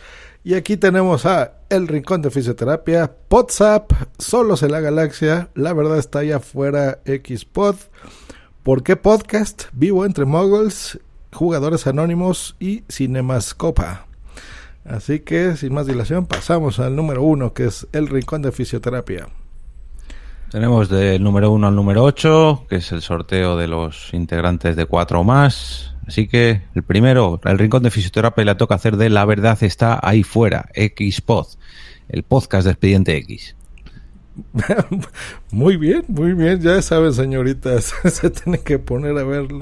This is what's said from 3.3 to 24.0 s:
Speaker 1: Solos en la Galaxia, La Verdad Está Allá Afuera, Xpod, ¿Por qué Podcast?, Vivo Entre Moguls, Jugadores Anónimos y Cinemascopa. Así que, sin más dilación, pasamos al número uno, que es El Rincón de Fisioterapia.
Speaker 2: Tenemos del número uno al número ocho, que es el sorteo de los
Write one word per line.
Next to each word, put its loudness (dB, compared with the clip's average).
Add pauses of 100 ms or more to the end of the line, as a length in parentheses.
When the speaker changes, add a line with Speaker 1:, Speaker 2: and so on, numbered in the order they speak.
Speaker 1:
Solos 0
en 2
la -2
Galaxia, 0
La -2
Verdad 0
Está -4
Allá -2
Afuera, -4
Xpod, -4 (880)
¿Por 0
qué 2
Podcast?, 0
Vivo 2
Entre -2
Moguls, 0 (340)
Jugadores -2
Anónimos -2
y -6
Cinemascopa. -2 (800)
Así -6
que, -2
sin -6
más -2
dilación, -2
pasamos -2
al -2
número -2
uno, 2
que -2
es -6
El -2
Rincón -4
de -2
Fisioterapia. -6 (1200)
Speaker 2:
Tenemos 2
del 2
número 4
uno 4
al 4
número 4
ocho, 4
que -2
es -6
el -6
sorteo -2
de -2
los -6